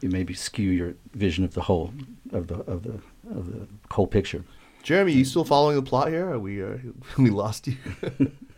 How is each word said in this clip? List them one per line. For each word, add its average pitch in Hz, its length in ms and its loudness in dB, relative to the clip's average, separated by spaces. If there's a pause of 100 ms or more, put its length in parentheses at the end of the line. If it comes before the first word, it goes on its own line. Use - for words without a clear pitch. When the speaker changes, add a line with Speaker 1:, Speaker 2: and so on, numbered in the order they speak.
Speaker 1:
you 92 80 -2
maybe 92 240 -2
skew - 380 -2
your 87 220 0 (200)
vision 95 320 2
of - 80 -4
the 90 80 -4
whole, 90 320 0 (400)
of 101 140 -4
the, - 80 -8 (140)
of 90 140 -6
the, 110 160 -10 (340)
of 92 200 -8
the - 120 -12 (240)
whole 95 180 2
picture. - 360 0 (400)
Speaker 2:
Jeremy, 180 300 4
you 131 100 8
still 151 220 2
following 147 320 6
the 135 60 2
plot 135 260 0
here? 170 220 -2
Are 123 80 -2
we, 101 220 -6
uh, 104 140 -6 (200)
<laughs> - 220 -10
we 127 120 8
lost 104 380 -2
you? 131 100 -4 (420)
<laughs> 135 120 2 (260)